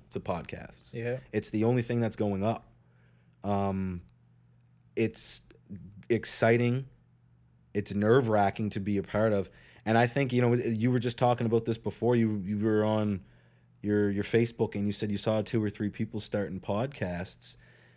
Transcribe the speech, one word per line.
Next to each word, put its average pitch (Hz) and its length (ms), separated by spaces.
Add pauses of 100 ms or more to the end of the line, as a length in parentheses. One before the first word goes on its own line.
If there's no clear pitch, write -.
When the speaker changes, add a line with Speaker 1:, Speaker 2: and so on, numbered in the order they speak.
(100)
Speaker 1:
to - 80
podcasts. - 760
Speaker 2:
Yeah. 120 240 (140)
Speaker 1:
It's 107 180
the 107 140
only 123 180
thing 117 180
that's 110 160
going 101 260
up. 113 240 (760)
Um, 95 560 (960)
it's - 460 (640)
exciting. 120 800 (880)
It's 104 200
nerve-wracking 107 760
to 104 100
be 98 180
a 92 40
part 107 300
of. 98 180 (340)
And 113 140
I 123 80
think, 131 260
you 123 100
know, 120 120
you 117 360
were 123 80
just 117 200
talking 120 280
about 113 180
this 113 140
before. 117 380
You, 107 280
you 104 140
were 107 260
on 107 360 (640)
your, 104 280
your 98 140
Facebook 113 500
and 101 120
you 104 60
said 104 180
you 101 80
saw 110 240
two 110 200
or 104 80
three 104 200
people 107 300
starting 95 400
podcasts. 101 960 (400)